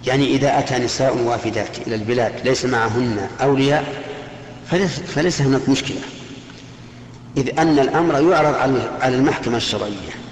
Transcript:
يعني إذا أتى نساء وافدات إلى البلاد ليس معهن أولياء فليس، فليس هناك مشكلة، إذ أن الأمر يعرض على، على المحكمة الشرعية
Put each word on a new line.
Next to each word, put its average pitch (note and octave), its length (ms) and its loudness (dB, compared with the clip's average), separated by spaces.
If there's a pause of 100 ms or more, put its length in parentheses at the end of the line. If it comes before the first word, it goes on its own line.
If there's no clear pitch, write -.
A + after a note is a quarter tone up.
يعني C3+ 200 2
إذا C3+ 320 4
أتى C3 200 0
نساء B2 380 0
وافدات A2+ 680 -2
إلى A2+ 80 -2
البلاد A2 380 0 (120)
ليس C3 200 2
معهن A2+ 640 0 (140)
أولياء C#3 420 4 (840)
فليس، E3+ 300 0
فليس D#3 420 -2
هناك C3+ 260 2
مشكلة، - 300 0 (1400)
إذ C3 220 0
أن D#3+ 200 4
الأمر D#3 540 4
يعرض D3+ 220 4
على، B2+ 360 0 (100)
على C3 160 2
المحكمة B2+ 400 2
الشرعية G#2 560 -4 (200)